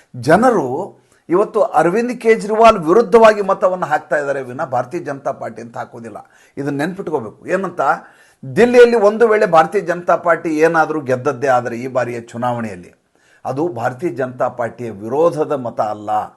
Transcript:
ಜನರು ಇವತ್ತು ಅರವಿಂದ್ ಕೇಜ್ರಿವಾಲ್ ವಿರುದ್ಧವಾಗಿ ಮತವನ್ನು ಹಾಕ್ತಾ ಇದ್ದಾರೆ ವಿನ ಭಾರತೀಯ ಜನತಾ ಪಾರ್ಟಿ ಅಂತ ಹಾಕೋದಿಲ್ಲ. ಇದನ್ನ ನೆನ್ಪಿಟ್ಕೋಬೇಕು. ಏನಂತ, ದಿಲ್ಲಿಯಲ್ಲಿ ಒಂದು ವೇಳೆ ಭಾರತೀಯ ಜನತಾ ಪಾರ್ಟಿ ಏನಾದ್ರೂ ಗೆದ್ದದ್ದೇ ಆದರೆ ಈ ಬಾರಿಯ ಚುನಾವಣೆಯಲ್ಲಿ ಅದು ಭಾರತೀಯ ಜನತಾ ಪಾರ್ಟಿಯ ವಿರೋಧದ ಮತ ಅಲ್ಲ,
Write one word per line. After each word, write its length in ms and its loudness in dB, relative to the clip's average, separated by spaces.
ಜನರು 840 0
ಇವತ್ತು 320 0
ಅರವಿಂದ್ 600 0
ಕೇಜ್ರಿವಾಲ್ 580 4
ವಿರುದ್ಧವಾಗಿ 600 4
ಮತವನ್ನು 440 -2
ಹಾಕ್ತಾ 320 -2
ಇದ್ದಾರೆ 260 -4
ವಿನ 200 -10
ಭಾರತೀಯ 360 -4
ಜನತಾ 320 -8
ಪಾರ್ಟಿ 300 -12
ಅಂತ 160 -16
ಹಾಕೋದಿಲ್ಲ. 400 -14
ಇದನ್ನ 200 -4
ನೆನ್ಪಿಟ್ಕೋಬೇಕು. 680 -6
ಏನಂತ, 340 -4
ದಿಲ್ಲಿಯಲ್ಲಿ 400 8
ಒಂದು 320 4
ವೇಳೆ 180 2
ಭಾರತೀಯ 360 2
ಜನತಾ 340 -2
ಪಾರ್ಟಿ 420 0
ಏನಾದ್ರೂ 440 2
ಗೆದ್ದದ್ದೇ 460 -2
ಆದರೆ 320 0
ಈ 80 -8
ಬಾರಿಯ 340 -4
ಚುನಾವಣೆಯಲ್ಲಿ 720 -8
ಅದು 220 -4
ಭಾರತೀಯ 420 -6
ಜನತಾ 380 -4
ಪಾರ್ಟಿಯ 440 -8
ವಿರೋಧದ 600 -2
ಮತ 300 -4
ಅಲ್ಲ, 300 -6